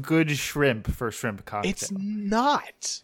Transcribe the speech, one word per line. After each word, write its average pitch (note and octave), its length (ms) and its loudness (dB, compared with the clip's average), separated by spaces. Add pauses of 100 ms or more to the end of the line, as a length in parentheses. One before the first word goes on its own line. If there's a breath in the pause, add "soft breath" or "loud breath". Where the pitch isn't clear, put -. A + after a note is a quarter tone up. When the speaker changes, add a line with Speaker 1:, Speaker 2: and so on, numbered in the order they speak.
Speaker 1:
good D#3+ 300 4
shrimp C3+ 600 2
for A#2+ 180 -2
shrimp G#2 360 -6
cocktail. G#2+ 260 -2
Speaker 2:
It's - 180 -6
not. G#3 1160 0